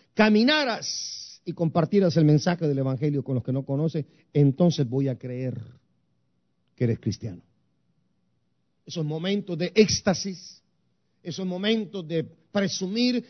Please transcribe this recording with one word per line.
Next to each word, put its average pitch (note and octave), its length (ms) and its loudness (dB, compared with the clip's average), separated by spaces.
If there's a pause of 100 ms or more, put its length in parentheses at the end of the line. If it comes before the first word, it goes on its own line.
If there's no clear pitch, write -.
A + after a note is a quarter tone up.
(140)
caminaras A3+ 1300 0
y E3+ 80 -8
compartieras E3+ 640 2
el D#3+ 80 6
mensaje D#3+ 420 2
del C#3 120 0
evangelio C3 440 -2
con C3+ 120 -4
los A#2+ 80 -2
que C3 100 -4
no C3+ 100 -4
conocen, D3 420 -2 (280)
entonces C#3+ 540 4
voy C3+ 200 -2
a B2+ 100 -4
creer B2 440 -8 (1120)
que C3 100 -2
eres A2+ 140 0
cristiano". G2+ 420 -6 (1400)
Esos E3 200 -8
momentos F3 520 -4
de D3 180 -4
éxtasis, - 880 0 (580)
esos F#3+ 240 -8
momentos G3 600 -2
de E3 160 -2 (280)
presumir, A3+ 800 0